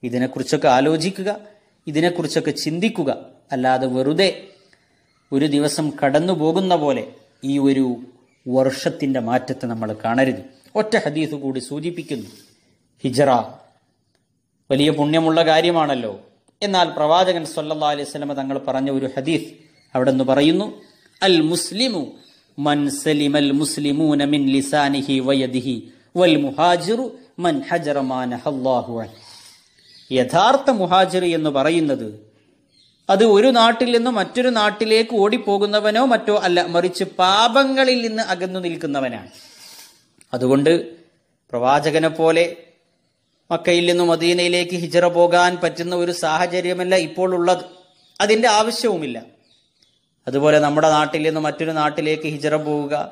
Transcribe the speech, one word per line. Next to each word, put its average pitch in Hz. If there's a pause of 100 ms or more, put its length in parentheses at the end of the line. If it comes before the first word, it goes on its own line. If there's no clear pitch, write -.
ഇതിനെക്കുറിച്ചൊക്കെ 127
ആലോചിക്കുക, 160 (500)
ഇതിനെക്കുറിച്ചൊക്കെ 160
ചിന്തിക്കുക. 156 (260)
അല്ലാതെ 131
വെറുതെ 147 (840)
ഒരു 139
ദിവസം 147 (140)
കടന്നു 156
പോകുന്ന 175
പോലെ 139 (360)
ഈ 139
ഒരു 135 (460)
വർഷത്തിന്റെ 131
മാറ്റത്തെ 123
നമ്മൾ 110 (100)
കാണരുത്. 123 (140)
ഒറ്റ 214
ഹദീസ് 151
കൂടി 135
സൂചിപ്പിക്കുന്നു. 147 (760)
ഹിജ്റ 135 (1400)
വലിയ 139
പുണ്യമുള്ള 160
കാര്യമാണല്ലോ. 156 (420)
എന്നാൽ 185
പ്രവാചകൻ 165
സല്ലല്ലാഹു 151
അലൈഹി 143
വസല്ലമ 143
തങ്ങൾ 135
പറഞ്ഞ 135
ഒരു 135
ഹദീസ് 143 (520)
അവിടെ 127
നിന്ന് 131
പറയുന്നു, 156 (420)
"അൽ 180
മുസ്ലിമു 175 (480)
മൻ 147
സലിമൽ 143
മുസ്ലിമൂന 147
മിൻ 143
ലിസാനിഹി 139
വയദിഹി 127 (260)
വൽ 175
മുഹാജിറു 175 (240)
മൻ 165
ഹജറ 147
മാ 127
നഹല്ലാഹു 123
അൻഹു." -
യഥാർത്ഥ 190
മുഹാജിർ 185
എന്ന് 165
പറയുന്നത് 139 (800)
അത് 196
ഒരു 220
നാട്ടിൽ 233
നിന്ന് 233
മറ്റൊരു 240
നാട്ടിലേക്ക് 220
ഓടിപ്പോകുന്നവനോ 208
മറ്റോ 214
അല്ല, 180
മറിച്ച് 175
പാപങ്ങളിൽ 240
നിന്ന് 220
അകന്നു 185
നിൽക്കുന്നവനാണ്. 139 (1040)
അതുകൊണ്ട് 139 (640)
പ്രവാചകനെ 147
പോലെ 160 (960)
മക്കയിൽ 175
നിന്നും 175
മദീനയിലേക്ക് 175
ഹിജ്റ 175
പോകാൻ 175
പറ്റുന്ന 170
ഒരു 175
സാഹചര്യമല്ല 175
ഇപ്പോൾ 180
ഉള്ളത്. 175 (560)
അതിൻ്റെ 220
ആവശ്യവുമില്ല. 208 (1040)
അതുപോലെ 143
നമ്മുടെ 151
നാട്ടിൽ 151
നിന്ന് 160
മറ്റൊരു 156
നാട്ടിലേക്ക് 156
ഹിജ്റ 151
പോവുക 147